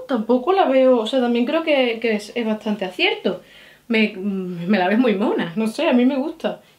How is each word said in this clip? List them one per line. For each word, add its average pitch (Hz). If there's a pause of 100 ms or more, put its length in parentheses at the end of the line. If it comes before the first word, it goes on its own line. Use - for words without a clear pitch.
tampoco 254
la 381
veo, 262
o 214
sea, 269
también 240
creo 320
que, 262
que 226
es, -
es 240
bastante 214
acierto. 302 (460)
Me, 220
me 185
la 180
ves 214
muy 247
mona, 208
no 220
sé, 277
a 294
mí 247
me 277
gusta. 262 (180)